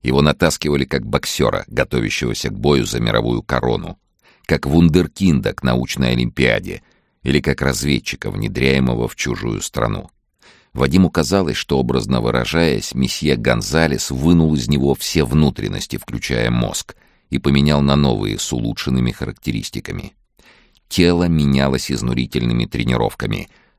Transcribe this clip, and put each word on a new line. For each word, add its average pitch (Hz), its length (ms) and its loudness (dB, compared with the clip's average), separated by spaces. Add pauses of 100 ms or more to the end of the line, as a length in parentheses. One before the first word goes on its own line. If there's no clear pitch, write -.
Его 65 200 2
натаскивали 73 640 2
как 65 200 -4
боксёра, 55 640 -2
готовящегося 60 800 -2
к 50 100 -8
бою 69 260 2
за 58 140 -4
мировую 57 440 0
корону, 62 560 -2 (460)
как 78 200 -2
вундеркинда 80 880 4
к - 100 -12
научной 62 500 0
олимпиаде 57 680 0 (420)
или 69 180 2
как 69 200 -2
разведчика, 65 680 -2
внедряемого 60 760 0
в - 80 -10
чужую 57 460 -6
страну. 55 480 -4 (640)
Вадиму 78 360 4
казалось, 82 480 0
что, - 200 -2
образно 60 440 0
выражаясь, 60 760 0
месье 65 400 0
Гонзалес 62 760 0
вынул 78 440 4
из 60 120 -2
него 67 280 2
все - 280 -2
внутренности, 57 760 0
включая 58 520 -4
мозг, 58 460 -4 (340)
и 65 80 -4
поменял 71 440 2
на 69 140 4
новые 52 440 0
с - 120 -6
улучшенными 60 600 -2
характеристиками. 50 1040 -8 (800)
Тело 87 340 4
менялось 69 640 2
изнурительными 60 760 -2
тренировками, 55 840 -4 (280)